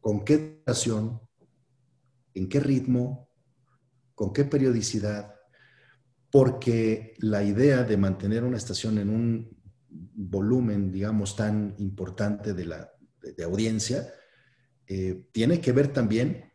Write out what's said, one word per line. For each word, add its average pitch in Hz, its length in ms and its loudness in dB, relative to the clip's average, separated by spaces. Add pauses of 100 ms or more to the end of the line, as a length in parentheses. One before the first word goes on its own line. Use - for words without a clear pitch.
con 104 240 -2
qué 156 420 0
duración, 117 540 -2 (1120)
en 95 140 -4
qué 139 100 0
ritmo, 131 720 0 (840)
con 95 160 -4
qué 143 120 2
periodicidad, 113 920 -2 (960)
porque 117 880 4
la 104 260 0
idea 123 400 4
de 107 120 0
mantener 98 460 2
una 123 140 -2
estación 107 420 -4
en 101 120 0
un 113 460 -2 (320)
volumen, 101 1000 -2
digamos, 101 460 -2
tan 107 420 -2
importante 104 760 -4
de 90 120 -6
la, 78 260 -10 (320)
de, - 100 -16
de 85 120 -10
audiencia, 110 680 -2 (800)
eh, 92 380 -6
tiene 143 300 2
que 127 100 0
ver 139 220 4
también 120 640 0